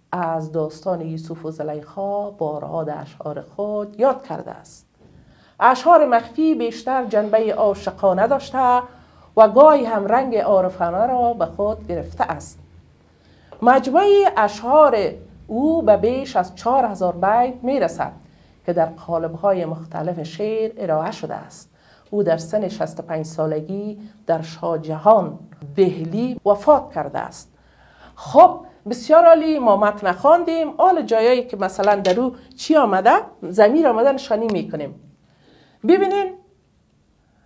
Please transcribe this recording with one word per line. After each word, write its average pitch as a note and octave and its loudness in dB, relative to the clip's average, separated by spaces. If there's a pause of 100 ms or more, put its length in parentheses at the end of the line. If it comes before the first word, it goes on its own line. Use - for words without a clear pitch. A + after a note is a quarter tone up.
(120)
از E3 -6
داستان D#3+ -6
یوسف D#3+ -12
و D#3+ -10
زلیخا D#3+ -8
بارها D#3 -8
در D3 -10
اشعار D3 -12
خود G#3 -8
یاد C4 0
کرده - -12
است. - -20 (720)
اشعار C#4+ 4
مخفی C4+ 0
بیشتر B3 -6
جنبهٔ G#3+ 0
عاشقانه G3 0
داشته B3+ 0 (560)
و A3 8
گاهی C#4 6
هم G#3+ -4
رنگ A#3+ 0
عارفانه F#3 0
را B3 0
به F#3+ -4
خود G#3+ -6
گرفته E3+ -6
است. - -12 (1040)
مجموعهٔ D#4+ 4
اشعار A#3+ 4 (500)
او D4+ -2
به G#3 4
بیش B3+ -2
از F#3 -4
چهار B3 0
هزار F#3 -4
بیت A3+ 0
می‌رسد A#3+ -4 (540)
که F3 -2
در E3+ 0
قالب‌های E3+ -4
مختلف E3 -10
شعر A3 -6
ارائه E3+ -4
شده - -12
است. - -18 (420)
او G#3 -2
در E3 0
سن F#3+ -6
شصت E3 -10
و D#3 -10
پنج D#3+ -8
سالگی D#3+ -6 (280)
در E3 -2
شاهجهان D#3+ -2 (360)
دهلی F#3+ -2
وفات D4+ 2
کرده D3 -8
است. - -14 (600)
خب، D#4+ 6 (300)
بسیار D#4 4
عالی، D#4+ 6
ما A3 4
متن G#3 0
خواندیم. D#4+ 2
حال F4 2
جایایی A#3 0
که A#3 -14
مثلاً G3 0
در F#3+ 0
او B3+ -4 (220)
چی - 0
آمده، A3 4 (280)
ضمیر G#3+ 4
آمده، A#3+ 2
نشانی A3+ -4
می‌کنیم. D#3 -6 (920)
ببینین، F#4+ 2 (1120)